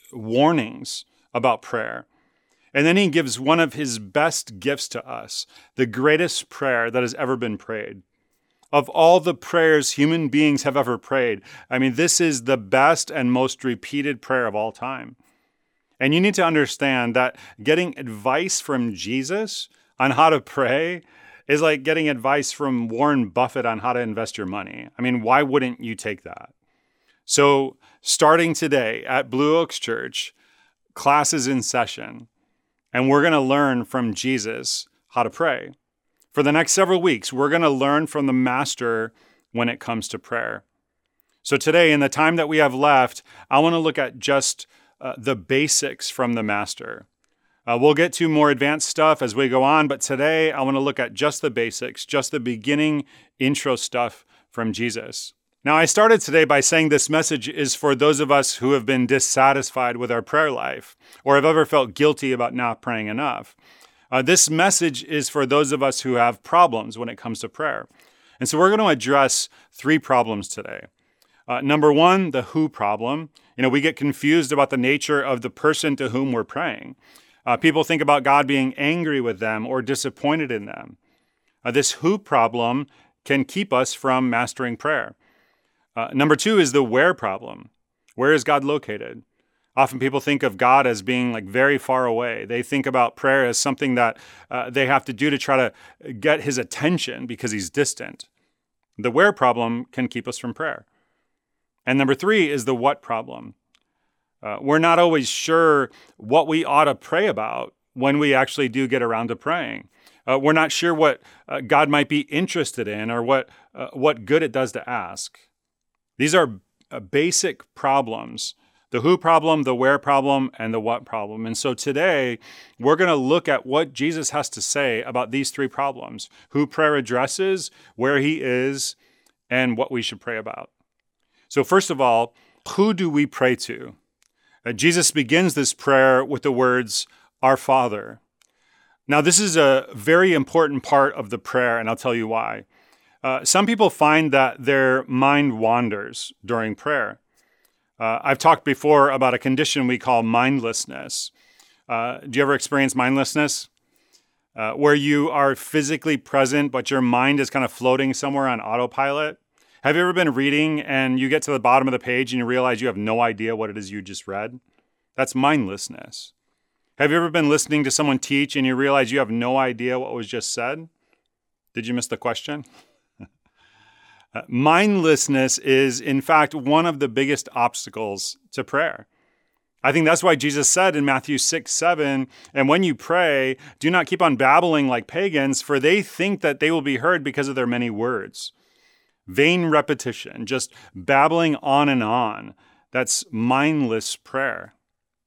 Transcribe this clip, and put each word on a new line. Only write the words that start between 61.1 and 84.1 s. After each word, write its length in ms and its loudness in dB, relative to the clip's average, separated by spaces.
or 100 6
have 100 6
ever 220 4
felt 280 2
guilty 360 2
about 240 -2
not 260 -4
praying 280 -6
enough. 480 -6
Uh, 100 2
this 260 4
message 540 2
is 260 -4
for 160 0
those 280 2
of 100 -2
us 200 0
who 120 -2
have 300 2
problems 520 2
when 120 -10
it 100 -12
comes 220 -10
to 80 -10
prayer. 400 -8
And 100 -4
so 100 -2
we're 120 6
gonna 160 2
address 640 2
three 260 0
problems 480 0
today. 400 -14
Uh, 140 -4
number 300 4
one, 380 4
the 120 -2
who 260 -2
problem. 640 -4
You 60 -4
know, 60 4
we 120 2
get 160 0
confused 560 0
about 180 2
the 60 -2
nature 440 0
of 200 -2
the 100 -8
person 460 0
to 140 -4
whom 200 -2
we're 140 -2
praying. 500 -8
Uh, 120 0
people 280 2
think 180 -2
about 220 4
God 240 4
being 260 0
angry 460 -2
with 180 -4
them 300 -4
or 120 -4
disappointed 680 -4
in 140 -6
them. 320 -16
Uh, 60 -4
this 220 2
who 260 0
problem 720 0
can 200 0
keep 280 -6
us 220 0
from 340 0